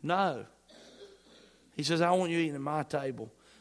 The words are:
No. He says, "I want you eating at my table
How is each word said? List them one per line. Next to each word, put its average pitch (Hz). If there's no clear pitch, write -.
No. 165
He 151
says, 160
"I 175
want 180
you 170
eating 160
at 135
my 147
table 135